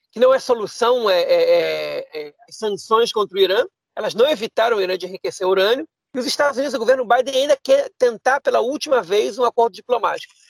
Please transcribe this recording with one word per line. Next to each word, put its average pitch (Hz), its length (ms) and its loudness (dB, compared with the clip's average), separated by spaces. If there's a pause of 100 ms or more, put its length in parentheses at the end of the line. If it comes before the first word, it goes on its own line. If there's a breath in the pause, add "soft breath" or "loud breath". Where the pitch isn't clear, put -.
(120)
que - 80 -8
não 254 140 6
é 262 60 2
solução, 233 720 -2
é, 180 120 4
é, 175 220 2
é, 156 720 0
é, 147 200 -12 (140)
as - 80 -20
sanções 220 560 -2
contra 202 240 -4
o 196 60 2
Irã, 196 240 2 (300)
elas 202 180 -6
não 240 160 2
evitaram 226 480 -2
o 196 40 0
Irã 185 140 -2
de 180 120 -8
enriquecer 185 400 -6
urânio, 202 400 2 (260)
e 254 60 -6
os 233 60 -4
Estados 285 320 0
Unidos, 269 160 -4
o 262 60 -4
governo 254 240 0
Biden 254 320 0
ainda 277 260 2
quer 269 360 0
tentar 254 420 0
pela 240 220 0
última 262 400 -2
vez 202 360 -2
um 254 60 -2
acordo 233 300 0
diplomático. - 600 -4 (160 loud breath)